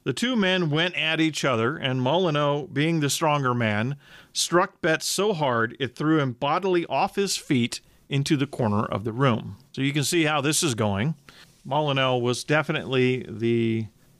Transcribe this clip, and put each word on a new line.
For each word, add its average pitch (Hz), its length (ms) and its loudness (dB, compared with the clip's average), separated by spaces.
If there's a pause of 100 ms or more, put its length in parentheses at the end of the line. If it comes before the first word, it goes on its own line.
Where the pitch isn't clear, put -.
The 127 80 -2
two 247 240 -2
men 185 320 2
went 165 260 0
at 156 240 0
each 160 240 0
other, 127 320 2
and 131 260 -2
Molyneux, 147 640 2
being 156 340 0
the 143 80 2
stronger 143 440 2
man, 117 440 0 (340)
struck - 480 0
Betts 160 260 0
so 208 280 -2
hard 123 480 0
it 123 160 -6
threw 156 220 2
him 135 120 0
bodily 175 540 0
off 147 320 -2
his 196 180 0
feet - 460 0 (260)
into 143 300 0
the 135 100 -2
corner 110 380 0
of 101 180 -6
the 117 80 -6
room. 113 460 0 (160)
So 135 80 -8
you 139 100 0
can 143 140 -2
see 170 180 0
how 151 160 0
this 147 240 0
is 135 120 0
going. 107 400 0 (500)
Molyneux 135 540 0
was 120 260 -2
definitely 131 840 0
the 113 600 0 (320)